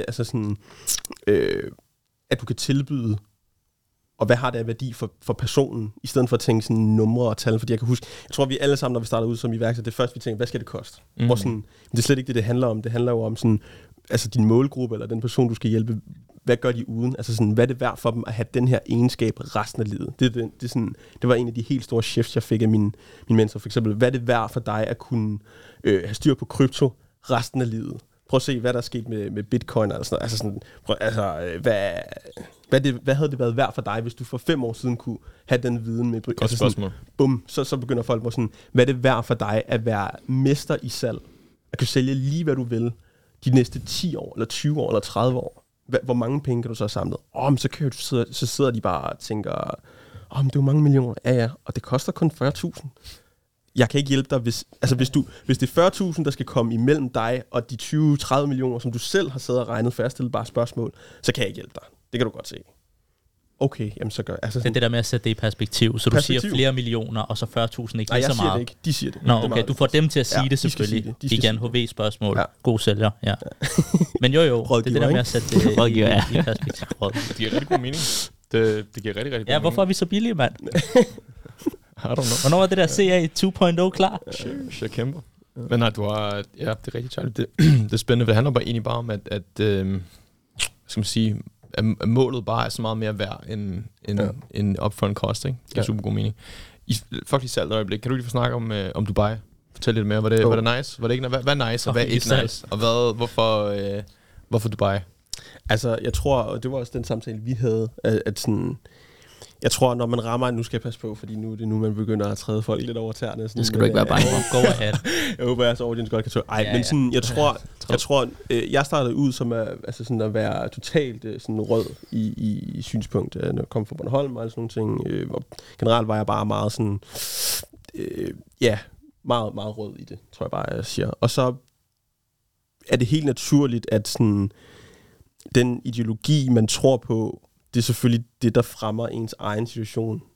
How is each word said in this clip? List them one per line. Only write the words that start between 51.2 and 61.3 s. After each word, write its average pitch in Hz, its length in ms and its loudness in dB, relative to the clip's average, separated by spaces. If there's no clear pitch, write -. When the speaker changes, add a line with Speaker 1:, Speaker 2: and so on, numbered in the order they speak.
Speaker 1:
Ja, 123 80 4
ja, 120 160 2
og - 100 -8
det 127 80 -4
koster 131 280 -2
kun 160 200 0
fyrre 135 200 -2
tusind. 151 400 -8
Jeg 120 140 4
kan 143 80 0
ikke 143 120 0
hjælpe 135 200 2
dig, 135 100 0
hvis, 117 260 -4
altså, 127 140 4
hvis 135 140 0
du, 139 160 2
hvis 127 120 2
det 131 120 0
er - 40 -8
fyrre 175 160 6
tusind, 170 360 -2
der 143 60 0
skal 127 140 -6
komme 117 280 0
imellem 131 360 2
dig 120 420 -2
og 120 180 -2
de 120 60 -8
tyve, 151 420 2
tredive 143 300 0
millioner, 127 320 -2
som 117 120 -4
du 117 80 -4
selv 190 320 0
har 131 80 -8
siddet 127 220 0
og 113 60 -4
regnet, 113 260 0
for 117 100 -2
jeg 127 80 -2
stiller 123 200 -4
bare 113 140 -4
spørgsmål, 120 480 -4
så - 120 0